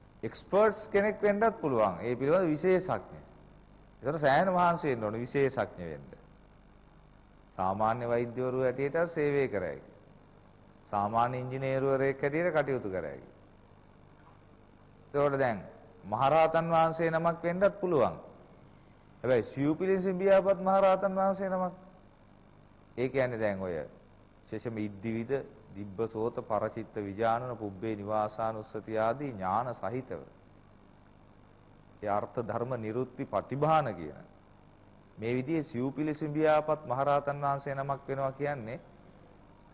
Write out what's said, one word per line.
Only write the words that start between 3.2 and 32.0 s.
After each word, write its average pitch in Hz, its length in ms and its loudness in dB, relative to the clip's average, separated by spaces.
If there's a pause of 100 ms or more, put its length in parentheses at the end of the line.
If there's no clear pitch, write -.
ඒතර 143 220 -4
සෑහෙන 151 320 4
මහන්සි 175 380 2
වෙන්න 117 160 0
ඕනේ 107 160 -2
විශේෂඥ 123 680 0
වෙන්න. 71 220 -10 (1400)
සාමාන්‍ය 107 560 0
වෛද්‍යවරු 123 540 -2
හැටියට 139 480 0
සේවය 143 380 0
කර 101 160 -2
හැකි. 71 260 -8 (920)
සාමාන්‍ය 113 540 0
ඉංජිනේරුවරයෙක් 135 840 0
හැටියට 156 320 0
කටයුතු 135 360 0
කර 92 160 -4
හැකි. 67 240 -12 (1700)
එතකොට 143 340 0
දැන් 120 220 0 (460)
මහරහතන් 156 600 2
වහන්සේ 165 440 2
නමක් 165 300 0
වෙන්නත් 185 340 2
පුළුවන්. 131 400 2 (1000)
හැබැයි 120 300 2
සිව්පිලිසින් 180 720 0
බියාපත් 196 440 6
මහරහතන් 190 540 4
වහන්සේ 190 340 0
නමක්. 180 240 -2 (1200)
ඒ 127 160 -2
කියන්නේ 127 300 0
දැන් 101 220 0
ඔය 90 140 -4 (680)
ශේෂම 113 340 -8
ඉද්දිවිද, 110 540 -4 (380)
දිබ්බසෝත, 107 720 -4
පරචිත්ත 110 560 -4
විජානන, 113 580 -2
පුබ්බේ 107 400 -6
නිවාසානුස්සති 107 1040 -4
ආදී 127 340 0
ඥාන 101 420 -2
සහිතව 95 640 -10 (1600)